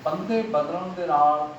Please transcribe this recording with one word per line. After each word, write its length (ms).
ਬੰਦੇ 400
ਬਦਲਣ 520
ਦੇ 120
ਨਾਲ 400